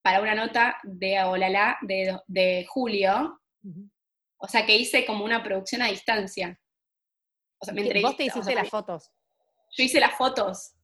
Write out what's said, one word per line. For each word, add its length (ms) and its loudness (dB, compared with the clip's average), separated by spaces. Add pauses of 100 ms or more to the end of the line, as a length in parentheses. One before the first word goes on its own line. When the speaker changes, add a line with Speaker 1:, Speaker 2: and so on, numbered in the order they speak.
Speaker 1:
para 180 4
una 140 0
nota 480 0
de 400 -2
Olala 580 2
de, 360 -2 (100)
de 400 2
julio. 760 0 (220)
Speaker 2:
Ujú. 260 -16 (520)
Speaker 1:
O 60 -10
sea, 180 2
que 100 6
hice 300 2
como 200 -4
una 180 0
producción 380 -4
a 80 2
distancia. 680 -4 (1000)
O 40 -12
sea, 80 -10
me 80 -4
Speaker 2:
¿Qué? 180 0
¿Vos 160 2
te 80 -2
Speaker 1:
entrevista-, 20 2
o 20 -2
Speaker 2:
hiciste 240 -4
Speaker 1:
sea, 40 0
Speaker 2:
las 140 -2
fotos? 420 -8 (600)
Speaker 1:
yo 120 0
hice 160 4
las 180 4
fotos. 560 -2 (100)